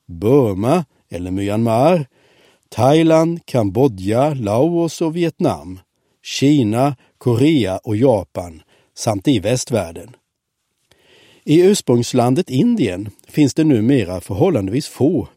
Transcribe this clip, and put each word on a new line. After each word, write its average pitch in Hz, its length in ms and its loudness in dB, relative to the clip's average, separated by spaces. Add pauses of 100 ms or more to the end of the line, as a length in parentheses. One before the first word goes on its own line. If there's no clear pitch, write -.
Burma 113 760 0 (240)
eller 90 220 -8
Myanmar, 113 760 0 (600)
Thailand, 160 760 2
Kambodja, 113 880 0
Laos 147 680 -2
och 160 140 -4
Vietnam, 110 640 -4 (440)
Kina, 135 720 0 (220)
Korea 120 600 0
och 110 180 -6
Japan 92 680 -2 (340)
samt 104 320 -2
i 127 120 2
västvärlden. 101 760 -6 (1300)
I 156 180 4
ursprungslandet 127 880 2
Indien 127 600 -2 (180)
finns 143 260 0
det 160 100 0
numera 110 580 2
förhållandevis 104 680 -2
få 139 500 -2